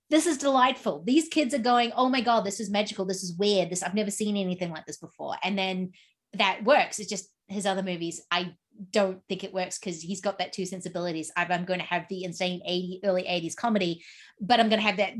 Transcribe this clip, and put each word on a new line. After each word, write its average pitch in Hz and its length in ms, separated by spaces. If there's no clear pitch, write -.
this 311 180
is 302 120
delightful." 254 680
These 294 240
kids 285 240
are 285 60
going, 240 360
"Oh 254 140
my 254 120
God, 226 240
this 214 140
is 202 120
magical. 202 340
This 185 180
is 175 140
weird. 190 340
This, 180 120
I've 180 120
never 208 160
seen 208 260
anything 180 340
like 156 160
this 151 120
before." 151 440
And 190 140
then 185 360
that 196 320
works. 240 340
It's 196 100
just 208 200
his 202 180
other 190 180
movies, 170 380
I 180 240
don't 190 380
think 190 140
it 190 100
works 185 260
'cause 170 220
he's 180 200
got 196 180
that 202 140
two 185 120
sensibilities. 175 720
Either 175 160
I'm 175 120
gonna 180 180
have 175 260
the 185 160
insane 180 400
eighty, 180 380
early 185 240
eighties 165 280
comedy, 185 480
but 233 180
I'm 226 100
gonna 208 120
have 208 160
that 190 220